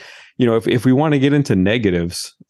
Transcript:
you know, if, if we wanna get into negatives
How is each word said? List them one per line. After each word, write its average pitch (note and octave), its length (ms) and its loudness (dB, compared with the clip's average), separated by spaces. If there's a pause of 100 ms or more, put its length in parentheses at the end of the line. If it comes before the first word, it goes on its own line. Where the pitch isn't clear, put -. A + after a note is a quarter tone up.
(360)
you B2+ 100 2
know, A2+ 100 2
if, A#2 120 -4
if A#2 160 0
we B2+ 80 4
wanna D3 260 0
get C#3 140 2
into C#3 240 0
negatives F#2 760 -2 (180)